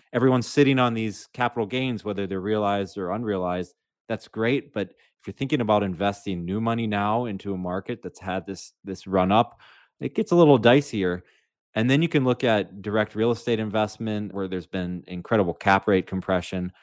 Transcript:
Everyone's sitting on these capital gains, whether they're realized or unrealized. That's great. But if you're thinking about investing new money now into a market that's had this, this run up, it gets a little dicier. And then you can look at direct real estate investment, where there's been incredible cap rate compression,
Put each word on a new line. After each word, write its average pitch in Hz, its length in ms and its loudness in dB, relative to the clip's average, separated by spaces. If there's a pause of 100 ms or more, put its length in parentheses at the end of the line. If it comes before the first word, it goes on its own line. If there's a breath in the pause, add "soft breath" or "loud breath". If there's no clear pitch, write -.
(120)
Everyone's 127 340 2
sitting 139 320 4
on 123 160 2
these 110 380 -6
capital 120 340 -2
gains, 123 380 -4
whether 98 240 -4
they're 95 120 -4
realized 101 560 -2
or 90 140 -6
unrealized. 92 640 -4 (340)
That's 110 200 -8
great. 120 440 -4
But 101 180 -4
if - 360 -20
you're 98 80 -10
thinking 135 260 -2
about 107 220 2
investing 92 600 -4
new 98 160 -4
money 113 260 -2
now 107 380 -2
into 101 280 -8
a 92 60 -4
market 92 440 -6
that's - 180 -14
had 95 260 -6
this, - 260 -12 (120)
this 95 240 -10
run 95 240 4
up, - 260 2 (400 soft breath)
it - 160 -6
gets 220 160 -2
a 175 60 4
little 147 240 8
dicier. 101 600 2 (520)
And 117 160 2
then 147 120 4
you 170 60 2
can 143 160 2
look 127 200 0
at 101 380 0
direct 104 340 -2
real 113 160 2
estate 117 260 -2
investment, 107 760 -4
where 98 160 -4
there's 92 180 -6
been 90 420 -6
incredible 90 460 0
cap 98 340 2
rate 95 180 2
compression, 92 640 -4 (100)